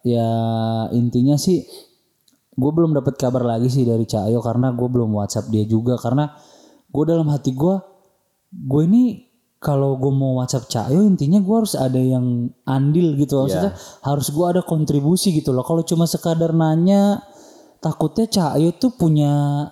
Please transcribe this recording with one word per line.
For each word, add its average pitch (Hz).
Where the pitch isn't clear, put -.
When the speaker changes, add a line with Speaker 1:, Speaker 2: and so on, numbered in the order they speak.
Speaker 1:
ya 117
intinya 123
sih 170
gue 131
belum 165
dapet 135
kabar 127
lagi 117
sih 127
dari 117
Cahyo 110
karena 120
gue 123
belum 123
WhatsApp 104
dia 110
juga. 113
Karena 135
gue 143
dalam 165
hati 143
gue, 151
gue 139
ini 214
kalau 139
gue 131
mau 135
WhatsApp 127
Cahyo 127
intinya 180
gue 202
harus 226
ada 131
yang 127
andil 147
gitu. 139
Maksudnya 180
Speaker 2:
Iya. -
Speaker 1:
harus 143
gue 151
ada 175
kontribusi 151
gitu 151
loh. 127
Kalau 165
cuma 165
sekadar 165
nanya, 175
takutnya 160
Cahyo 160
tuh 247
punya 147